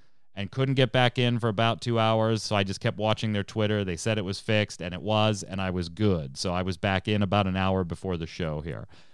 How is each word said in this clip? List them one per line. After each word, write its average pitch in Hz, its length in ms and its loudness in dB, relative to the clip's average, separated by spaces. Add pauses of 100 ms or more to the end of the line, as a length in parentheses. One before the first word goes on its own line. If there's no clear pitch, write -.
(360)
and 101 140 -6
couldn't 135 240 0
get 127 180 2
back 127 280 4
in 120 180 2
for 113 100 0
about 113 320 2
two 117 200 0
hours, 110 420 2
so - 140 -2
I 101 80 4
just 95 160 -4
kept 87 180 -2
watching 107 360 0
their 101 100 -2
Twitter. 107 420 0
They 90 120 -2
said 110 200 -2
it 101 80 -2
was - 140 -6
fixed, 107 420 0
and 87 100 -6
it 90 100 -8
was, 107 420 2
and 95 180 -6
I 92 80 -2
was 87 200 -2
good. 85 480 0
So 92 140 -4
I 90 120 0
was 92 120 -2
back 95 320 0
in 104 140 2
about 101 240 2
an 92 100 -2
hour 95 280 2
before 87 340 -4
the 82 80 -6
show 78 340 -6
here. 73 280 -10 (260)